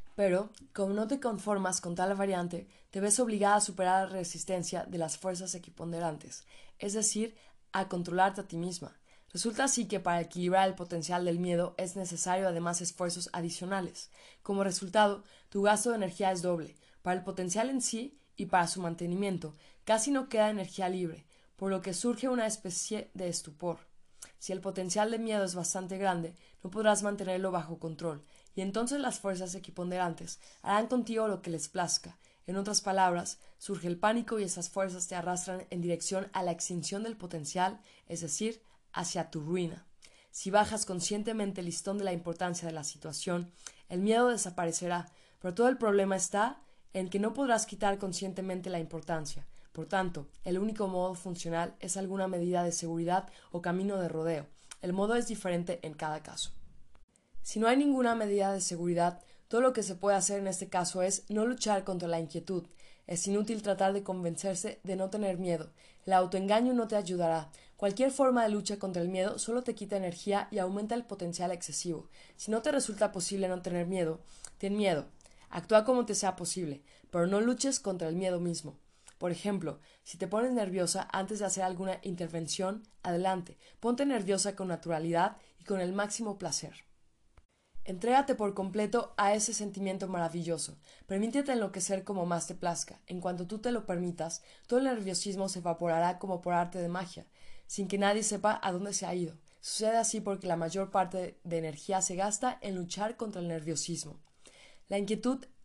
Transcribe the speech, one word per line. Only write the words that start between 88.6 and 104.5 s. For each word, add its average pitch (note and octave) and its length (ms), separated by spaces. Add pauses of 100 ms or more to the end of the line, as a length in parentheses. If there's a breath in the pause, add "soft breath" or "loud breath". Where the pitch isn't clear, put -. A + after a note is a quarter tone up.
a G#3 200
ese A3 180
sentimiento G3 540
maravilloso. E3+ 680 (300 loud breath)
Permítete A#3 460
enloquecer G3 520
como F#3+ 220
más E3+ 220
te F3+ 80
plazca. - 500
En F3+ 160
cuanto F3+ 240
tú G#3 140
te A#3+ 120
lo A3 140
permitas, F3 560 (240 loud breath)
todo A#3+ 140
el C4+ 60
nerviosismo F#3+ 640
se F#3 100
evaporará E3+ 580
como F#3 240
por F3 120
arte F3 260
de E3+ 100
magia, F3+ 380 (400 soft breath)
sin G3 200
que G3+ 120
nadie G#3 240
sepa G#3 380
a G3 100
dónde F#3+ 200
se F#3+ 140
ha F3 80
ido. E3+ 220 (260 soft breath)
Sucede A3 360
así A3 220
porque F#3+ 280
la E3+ 80
mayor F3 340
parte F#3 540
de E3+ 160
energía D#3+ 420
se F#3 140
gasta G#3 460
en G3 140
luchar F#3+ 420
contra G#3 220
el F3 80
nerviosismo. D#3+ 720 (680 loud breath)